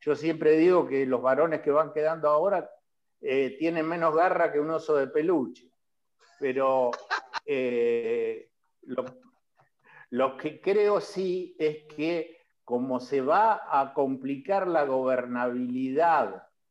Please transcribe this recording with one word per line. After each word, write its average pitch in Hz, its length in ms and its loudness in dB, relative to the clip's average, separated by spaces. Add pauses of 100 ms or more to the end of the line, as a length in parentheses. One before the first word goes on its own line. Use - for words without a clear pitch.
yo 143 160 0
siempre 156 400 2
digo 165 320 4
que 135 180 0
los 127 160 0
varones 143 380 2
que 147 100 -2
van 151 220 2
quedando 156 360 -2
ahora, 165 400 2 (520)
eh, 135 380 -2
tienen 160 280 -2
menos 165 300 0
garra 170 340 2
que 143 100 -2
un 151 100 -2
oso 156 260 0
de 139 100 2
peluche. 156 640 -2 (680)
Pero, 131 500 2 (560)
eh, 117 1040 -2 (340)
lo, 127 220 -8 (1040)
lo 127 260 0
que 151 240 -8
creo 208 400 2
sí 180 580 -6
es 156 260 -2
que, 160 540 -6 (260)
como 123 340 -2
se 131 220 -2
va 190 500 2
a 139 220 0
complicar 139 760 -2
la 165 180 2
gobernabilidad 127 1600 -2 (220)